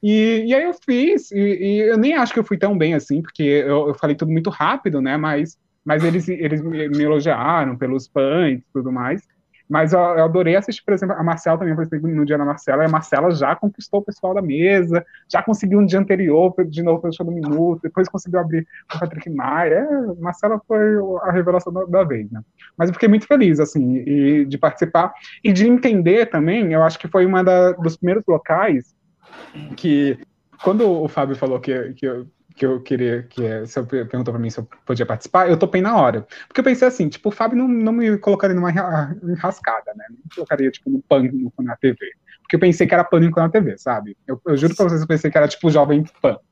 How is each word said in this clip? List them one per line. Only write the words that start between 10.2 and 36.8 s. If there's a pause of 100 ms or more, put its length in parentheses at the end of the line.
adorei
assistir,
por
exemplo,
a
Marcela
também,
eu
participei
no
dia
da
Marcela,
e
a
Marcela
já
conquistou
o
pessoal
da
mesa, (240)
já
conseguiu
um
dia
anterior, (140)
de
novo
pelo
show
do
Minuto,
depois
conseguiu
abrir (240)
com
o
Patrick
Maia.
É,
Marcela
foi
o,
a
revelação
da,
da
vez,
né? (340)
Mas
eu
fiquei
muito
feliz,
assim, (100)
e,
de
participar (300)
e
de
entender
também,
eu
acho
que
foi
uma
da,
dos
primeiros
locais (840)
que, (460)
quando
o
Fábio
falou
que,
que
eu (280)
que
eu
queria,
que
é,
se
eu
per-,
perguntou
pra
mim
se
eu (180)
podia
participar,
eu
topei
na
hora. (220)
Porque
eu
pensei